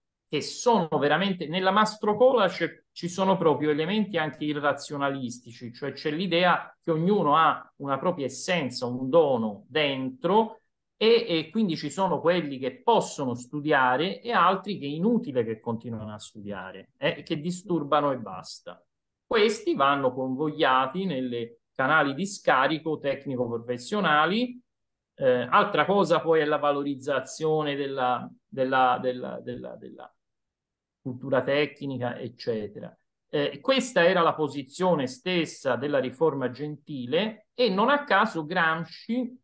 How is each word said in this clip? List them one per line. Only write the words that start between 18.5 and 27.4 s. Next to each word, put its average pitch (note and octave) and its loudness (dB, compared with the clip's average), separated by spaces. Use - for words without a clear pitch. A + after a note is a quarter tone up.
Questi A3+ 2
vanno C#3 2
convogliati C3+ 0
nelle B2 -4
canali C#3+ 2
di F#3 -4
scarico D3+ 0
tecnico-professionali. C#3+ 0
Eh, B2 2
altra G3+ 4
cosa F3 2
poi D#3+ 2
è D3 2
la D3+ 2
valorizzazione C#3+ -2